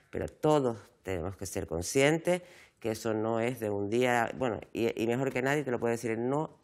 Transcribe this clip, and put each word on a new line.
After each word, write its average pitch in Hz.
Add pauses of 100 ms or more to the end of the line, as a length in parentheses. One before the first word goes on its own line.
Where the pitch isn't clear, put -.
(120)
pero 92
todos 139 (240)
tenemos 92
que 95
ser -
conscientes 156 (360)
que 110
eso 110
no 110
es 123
de 107
un 101
día, 120
bueno, 120 (140)
y, 113
y 113
mejor 131
que 123
nadie 139
te 131
lo 120
puede 117
decir, 117
no 135